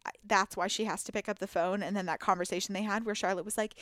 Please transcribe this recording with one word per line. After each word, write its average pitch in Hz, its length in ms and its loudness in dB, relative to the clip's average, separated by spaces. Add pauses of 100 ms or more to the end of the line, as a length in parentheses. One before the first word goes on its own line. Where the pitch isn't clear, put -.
I, - 60 -4 (140)
that's 208 320 4
why 180 100 2
she 220 160 -2
has 185 220 -2
to - 80 -8
pick 208 160 -2
up 202 100 -4
the - 80 -4
phone. 185 340 0
And 180 140 -2
then 185 120 0
that 160 120 -2
conversation 180 540 0
they 190 80 -2
had 214 240 0
where 208 100 0
Charlotte 185 300 0
was 214 120 -4
like, 214 240 -2